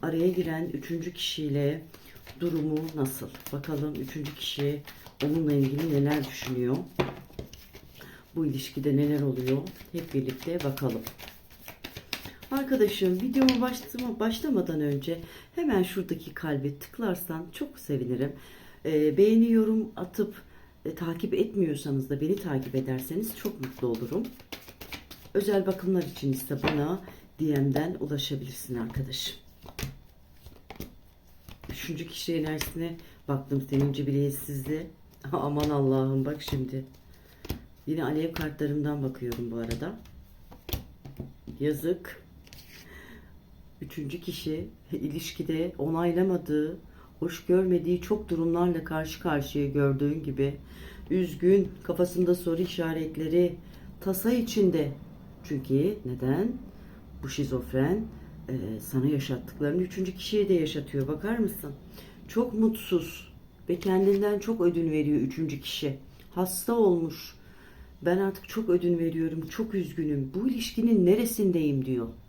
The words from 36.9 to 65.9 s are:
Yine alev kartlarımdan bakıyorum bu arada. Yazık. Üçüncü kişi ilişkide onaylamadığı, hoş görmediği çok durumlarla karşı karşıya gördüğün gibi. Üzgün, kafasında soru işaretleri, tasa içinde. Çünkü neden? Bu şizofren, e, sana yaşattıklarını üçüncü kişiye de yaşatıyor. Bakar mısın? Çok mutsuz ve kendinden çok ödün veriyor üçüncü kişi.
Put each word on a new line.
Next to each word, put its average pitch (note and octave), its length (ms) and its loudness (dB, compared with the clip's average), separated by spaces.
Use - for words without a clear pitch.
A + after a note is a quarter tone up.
Yine D#3+ 160 0
alev D#3 300 0
kartlarımdan D3 680 -2
bakıyorum A#2+ 480 -4
bu A2+ 60 -6
arada. C3 380 -4
Yazık. D3+ 640 -2
Üçüncü D3 400 -8
kişi D#3 460 -6
ilişkide D#3+ 840 -4
onaylamadığı, E3 1000 2
hoş E3+ 260 -6
görmediği F3+ 560 4
çok G#3+ 280 -2
durumlarla E3 540 2
karşı D#3+ 360 -4
karşıya C#3+ 480 0
gördüğün C#3+ 560 2
gibi. C#3 320 0
Üzgün, F3+ 580 6
kafasında F3+ 520 2
soru E3+ 260 0
işaretleri, D#3+ 920 2
tasa F#3+ 320 0
içinde. F#3 600 4
Çünkü C#3+ 600 0
neden? C3+ 460 2
Bu C3+ 60 -6
şizofren, C3+ 760 0
e, A2 300 -4
sana B2+ 260 0
yaşattıklarını D3 760 0
üçüncü F#3 340 -2
kişiye G#3 340 0
de F#3+ 40 6
yaşatıyor. C#3+ 540 0
Bakar F#3+ 300 -2
mısın? F#3 340 -2
Çok A#3+ 260 0
mutsuz - 800 0
ve F3 100 0
kendinden G3 600 4
çok A3+ 220 -2
ödün E3+ 300 4
veriyor D3 300 4
üçüncü C#3 400 -2
kişi. - 360 -4